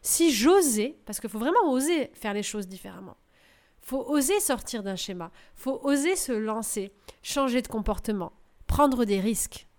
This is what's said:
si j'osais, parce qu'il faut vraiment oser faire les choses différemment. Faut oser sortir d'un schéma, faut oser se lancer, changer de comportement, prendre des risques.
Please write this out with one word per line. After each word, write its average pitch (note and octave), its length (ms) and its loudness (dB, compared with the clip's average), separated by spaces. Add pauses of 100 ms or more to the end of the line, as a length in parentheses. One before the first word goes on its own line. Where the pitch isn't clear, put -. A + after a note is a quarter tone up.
si E4 320 4
j'osais, C4 720 4
parce - 160 -8
qu'il A3 100 -8
faut G#3+ 80 -8
vraiment D#4+ 320 2
oser C#4 440 0
faire G#3 200 -6
les G3+ 80 -2
choses G3+ 240 -6
différemment. F#3+ 500 -16 (680)
Faut C4+ 240 -4
oser D4 300 2
sortir A#3+ 460 -2
d'un G3 100 -4
schéma, F3+ 380 -8 (240)
faut C4 260 -4
oser C#4+ 320 2
se F#4 160 -4
lancer, G#3+ 640 -4 (300)
changer B3+ 400 0
de - 60 -10
comportement, G#3 640 -4 (360)
prendre B3+ 360 4
des G3+ 160 0
risques. - 460 -4 (120)